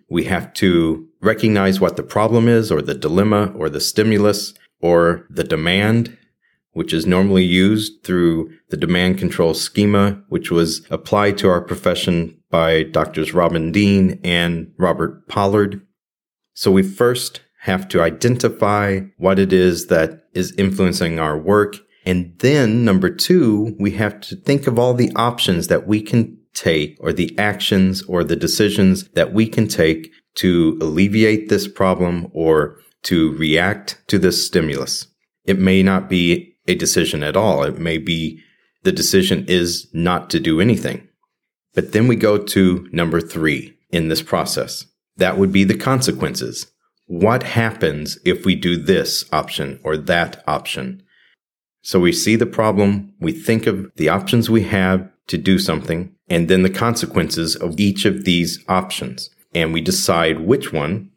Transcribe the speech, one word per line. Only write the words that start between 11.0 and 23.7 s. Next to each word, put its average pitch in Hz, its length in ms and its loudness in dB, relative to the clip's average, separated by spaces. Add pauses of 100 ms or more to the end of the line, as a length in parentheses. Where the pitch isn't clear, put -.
to 101 100 2
our 87 120 2
profession 85 800 -2 (120)
by 82 320 2
Doctors 78 500 -4
Robin 82 380 0
Dean 98 540 2
and 87 540 -2
Robert 82 500 -2
Pollard. 98 520 0 (760)
So - 180 2
we 95 100 6
first 123 560 -2 (220)
have 92 300 -2
to 85 120 2
identify 104 1000 0 (140)
what 95 220 2
it 95 140 2
is 90 340 4
that 80 380 0 (100)
is 90 240 -4
influencing 90 640 0
our 76 180 -2
work. 101 380 0 (300)
And 90 320 -2
then, 123 440 2
number 95 280 2
two, 113 680 2